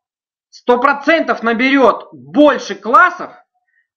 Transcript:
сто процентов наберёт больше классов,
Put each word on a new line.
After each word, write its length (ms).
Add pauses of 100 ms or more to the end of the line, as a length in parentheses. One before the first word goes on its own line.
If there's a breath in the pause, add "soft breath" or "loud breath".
(500)
сто 300
процентов 600
наберёт 720
больше 600
классов, 580 (640)